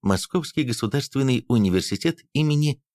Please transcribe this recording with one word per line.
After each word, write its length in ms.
Московский 600
государственный 840
университет 720
имени 480